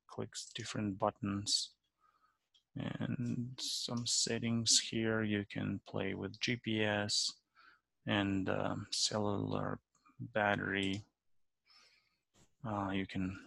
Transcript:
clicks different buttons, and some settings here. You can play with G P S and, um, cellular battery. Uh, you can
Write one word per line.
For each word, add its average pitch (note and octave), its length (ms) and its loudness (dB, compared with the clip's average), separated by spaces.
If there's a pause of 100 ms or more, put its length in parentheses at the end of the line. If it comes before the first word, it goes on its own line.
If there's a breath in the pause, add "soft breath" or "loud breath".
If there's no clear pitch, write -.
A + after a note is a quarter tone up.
clicks - 480 -10
different G#2+ 420 -2
buttons, G2+ 720 0 (1080 soft breath)
and A#2+ 720 -4 (100)
some - 480 -4
settings A#2 720 4 (100)
here. A2+ 320 2
You G#2 300 2
can G2+ 360 -2
play G2 260 -2
with G2 260 -6
G B2 160 0
P A2 260 -2
S G#2 520 2 (720 soft breath)
and, G2 420 2
um, G2+ 400 -2
cellular G#2 920 0 (540)
battery. G2 680 2 (1600 soft breath)
Uh, G2+ 260 -2
you F#2+ 140 0
can F#2+ 420 -2